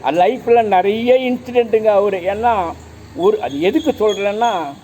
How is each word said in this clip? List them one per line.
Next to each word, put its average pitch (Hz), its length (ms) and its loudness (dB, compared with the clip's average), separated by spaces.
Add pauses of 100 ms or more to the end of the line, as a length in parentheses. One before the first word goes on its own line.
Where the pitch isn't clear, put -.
லைஃப்பில் 214 720 2
நிறைய 214 380 2 (160)
இன்சிடெண்ட்டுங்க 240 560 0
அவரு. 202 320 2
ஏன்னா 196 560 -2 (420)
ஒரு, 240 260 0
அது 139 200 -6
எதுக்கு 294 300 0
சொல்கிறேன்னா 208 600 -2 (320)